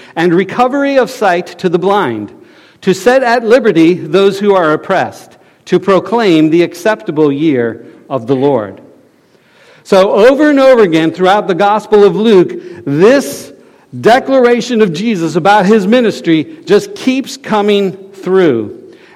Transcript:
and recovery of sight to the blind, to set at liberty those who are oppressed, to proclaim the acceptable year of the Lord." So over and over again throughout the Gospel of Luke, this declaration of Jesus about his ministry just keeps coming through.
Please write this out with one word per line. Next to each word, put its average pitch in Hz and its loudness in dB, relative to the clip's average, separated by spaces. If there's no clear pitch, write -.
and 170 0
recovery 254 -2
of 233 0
sight 180 -4
to 185 -2
the 170 -2
blind, 165 -4
to 190 0
set 247 0
at 233 0
liberty 202 2
those 190 0
who 202 2
are 165 2
oppressed, 151 -6
to 180 0
proclaim 185 0
the 170 2
acceptable 160 -2
year 139 -4
of 127 -8
the 139 0
Lord." 127 -4
So 196 2
over 269 4
and 285 2
over 262 4
again 160 0
throughout 185 0
the 196 0
Gospel 202 0
of 185 2
Luke, 202 2
this 196 0
declaration 240 0
of 196 0
Jesus 165 -4
about 190 2
his 208 2
ministry 190 -2
just 202 0
keeps - -6
coming 202 -4
through. 151 -2